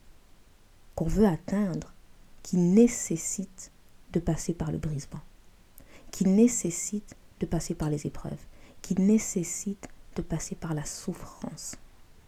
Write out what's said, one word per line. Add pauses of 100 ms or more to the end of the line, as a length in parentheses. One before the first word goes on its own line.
(960)
qu'on
veut
atteindre (480)
qui
nécessitent (400)
de
passer
par
le
brisement, (920)
qui
nécessitent (240)
de
passer
par
les
épreuves, (380)
qui
nécessitent (280)
de
passer
par
la
souffrance. (520)